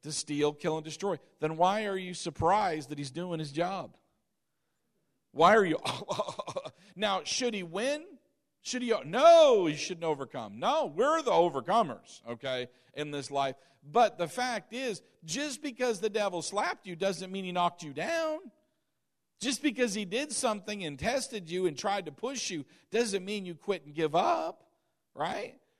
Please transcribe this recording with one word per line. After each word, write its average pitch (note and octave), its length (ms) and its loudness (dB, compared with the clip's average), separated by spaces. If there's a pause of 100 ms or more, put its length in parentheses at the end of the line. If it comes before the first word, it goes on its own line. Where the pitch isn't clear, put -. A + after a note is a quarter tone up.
To D3 100 -10
steal, D3 400 0
kill, D#3 240 -2
and D#3 80 -8
destroy. E3 320 -4 (240)
Then D#3+ 160 -2
why G3+ 300 2
are G3 100 -2
you F3+ 160 -6
surprised E3 760 2
that D3 80 -8
he's C#3+ 140 -8
doing E3+ 280 -6
his D3 120 -8
job? E3+ 460 -4 (1300)
Why E3+ 240 8
are G#3+ 100 6
you? D#3+ 180 0
<laughs> - 40 -6 (1080)
Now, G3 280 0
should A#3+ 300 -2
he G3 100 -4
win? A#3+ 400 -4 (580)
Should B3 200 -4
he? A#3+ 120 0 (120)
No, C4 600 10
he D#3 100 2
shouldn't E3 280 -8
overcome. C3 560 -4
No, G#3 340 0
we're C#4+ 280 2
the B3 100 0
overcomers, E3 960 2
okay, B2 400 -4 (260)
in D3 180 -8
this C#3 200 -8
life. C#3 240 0 (340)
But A3 280 4
the F3 100 -2
fact A#3+ 460 -4
is, B3 280 -6 (220)
just A#3 380 -6
because A#3+ 400 -2
the A3 80 0
devil G3 320 -2
slapped A3+ 440 -4
you F3 120 -10
doesn't F#3 340 -4
mean F#3+ 140 -6
he F3+ 80 -6
knocked F3 300 0
you D3 100 -10
down. D#4 460 -4 (1000)
Just B3 240 -4
because A#3+ 300 0
he G#3 100 -4
did B3 300 -4
something G#3 500 -4
and C#3+ 160 -8
tested G#3 500 -4
you F3+ 180 0
and D3+ 100 -2
tried G3+ 300 -4
to D3+ 40 -10
push A#3+ 380 -6
you D#3+ 160 -6 (260)
doesn't G3 320 -2
mean G3+ 220 -6
you F3 100 -10
quit F#3 300 -4
and D3 100 -16
give D#3 200 0
up, E4+ 500 0 (500)
right? E3 400 -6 (240)